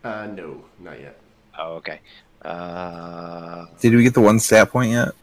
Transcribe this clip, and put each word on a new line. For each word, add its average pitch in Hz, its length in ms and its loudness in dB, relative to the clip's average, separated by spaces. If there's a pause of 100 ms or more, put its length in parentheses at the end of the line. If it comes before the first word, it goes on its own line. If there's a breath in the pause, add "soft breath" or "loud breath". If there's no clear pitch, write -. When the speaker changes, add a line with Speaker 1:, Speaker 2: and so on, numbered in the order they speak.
Speaker 1:
Uh, 107 280 -10
no, 82 300 -16 (160)
not 80 220 -20
yet. 69 160 -20 (420)
Speaker 2:
Oh, 82 160 -10
okay. 80 240 -14 (460 soft breath)
Uh, 85 1200 -14 (140)
Speaker 3:
Did 117 160 4
we 120 80 6
get 123 100 4
the 123 60 4
one 107 180 6
stat 110 320 6
point 123 220 -2
yet? 120 160 0 (140)